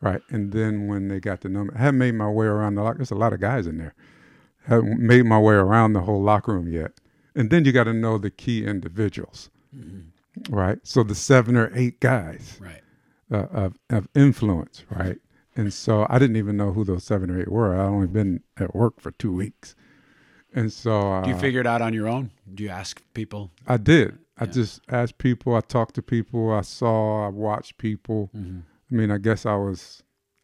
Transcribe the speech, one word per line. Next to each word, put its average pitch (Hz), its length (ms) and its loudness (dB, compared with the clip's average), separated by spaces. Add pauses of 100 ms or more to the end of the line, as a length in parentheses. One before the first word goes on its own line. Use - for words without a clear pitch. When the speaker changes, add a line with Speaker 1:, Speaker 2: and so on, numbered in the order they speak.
Speaker 1:
Right. 95 200 -2 (100)
And 101 200 -4
then 107 380 -2
when 101 200 -4
they 98 120 -6
got 98 220 -8
to 101 60 -8
know 101 160 -4
me, 98 120 -8
I - 20 -8
hadn't 135 200 2
made 123 180 2
my 107 120 -2
way 110 180 0
around 104 280 0
the 101 80 -2
locker, 113 160 -2
there's 127 140 -6
a - 20 -6
lot 104 180 0
of 92 80 -4
guys 104 280 -2
in 78 100 -8
there. 80 160 -12 (720)
Hadn't 117 360 2
made 120 260 8
my 110 120 6
way 107 160 6
around 107 380 6
the 101 80 0
whole 98 220 -2
locker 107 320 2
room 87 140 -4
yet. 82 240 -6 (440)
And 110 140 0
then 165 140 6
you 135 80 6
gotta 117 200 4
know 113 260 0
the 98 120 -6
key 113 360 -4
individuals. 98 800 -6 (280)
Speaker 2:
Mm-hmm. 92 800 -16
Speaker 1:
Right. 98 280 0
So - 220 2
the 104 100 -4
seven 123 420 4
or 113 180 2
eight 120 260 -2
guys 98 600 -2
Speaker 2:
Right. 90 200 -20 (500)
Speaker 1:
uh, 101 220 -2
of, 95 260 -4 (120)
of 110 240 -2
influence. 113 760 2
Right. 90 280 -4 (360)
And 104 180 -4
so 107 380 0
I 127 80 4
didn't 123 180 4
even 101 200 -2
know 101 160 0
who 107 120 -2
those 92 200 -4
seven 95 260 -2
or 90 100 -4
eight - 120 -6
were. 104 220 2
I'd 98 120 0
only 98 220 0
been 95 340 -2 (140)
at 90 180 -4
work 113 260 0
for 78 120 -12
two 104 200 -6
weeks. 98 440 -8 (800)
And 110 180 -2
so, 104 400 0
uh, 92 100 -2
Speaker 2:
Do 95 80 0
you 127 60 -2
figure 127 240 0
it 120 60 0
out 117 140 0
on 113 140 -2
your 110 140 -2
own? 123 220 -4 (220)
Do 98 120 -12
you 101 60 -8
ask 92 300 -12 (140)
people? 104 380 -10 (160)
Speaker 1:
I 123 80 2
did. 113 420 4 (200)
I 117 80 -6
Speaker 2:
Yeah. 92 40 -6
Speaker 1:
just 110 380 -4
asked 120 300 -2
people. 120 360 0
I 110 60 2
talked - 340 -2
to - 80 -6
people. 113 500 -2
I 104 100 0
saw, 107 640 0
I - 20 -4
watched 104 500 -6
people. 107 580 -4
Speaker 2:
Mm-hmm. 92 240 -10 (300)
Speaker 1:
I 131 40 -2
mean, 107 160 2
I 104 60 0
guess 104 300 0
I 104 80 0
was, 98 480 -6 (420)